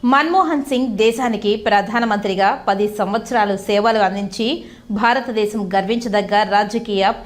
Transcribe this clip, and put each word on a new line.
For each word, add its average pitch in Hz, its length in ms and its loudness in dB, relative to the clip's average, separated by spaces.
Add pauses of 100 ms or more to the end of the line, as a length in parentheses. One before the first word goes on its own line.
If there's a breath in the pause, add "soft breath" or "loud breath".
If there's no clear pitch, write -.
మన్మోహన్ 311 580 2
సింగ్ 262 260 -2
దేశానికి 220 680 0
ప్రధానమంత్రిగా 214 1120 0
పది 208 280 0
సంవత్సరాలు 208 600 0
సేవలు 214 420 2
అందించి 202 680 -2 (260 loud breath)
భారతదేశం 220 840 0
గర్వించదగ్గ 202 680 0
రాజకీయ 208 680 0 (140)